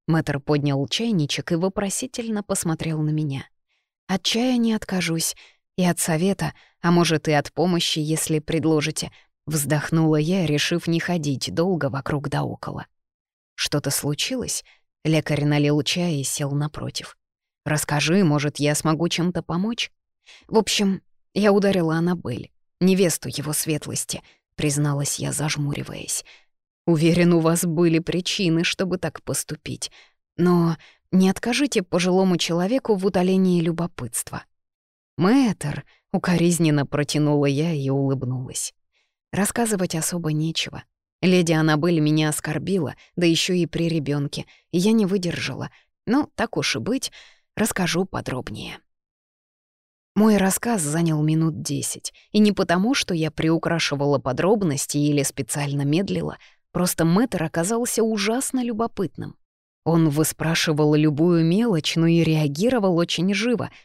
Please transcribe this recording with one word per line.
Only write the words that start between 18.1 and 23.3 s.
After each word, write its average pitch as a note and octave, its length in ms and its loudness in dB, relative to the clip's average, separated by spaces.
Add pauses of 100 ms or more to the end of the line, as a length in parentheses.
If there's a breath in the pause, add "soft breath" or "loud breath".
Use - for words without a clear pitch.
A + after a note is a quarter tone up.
может, D3 360 2
я D3 160 2
смогу D#3+ 340 0
чем-то F3 340 -2
помочь?» G3+ 480 -4 (560 loud breath)
«В G3+ 100 -4
общем, G3+ 460 0 (320)
я G#3 180 4
ударила F#3+ 440 2
Аннабель, E3+ 560 -2 (280)
невесту F#3 480 2
его C#3+ 240 -6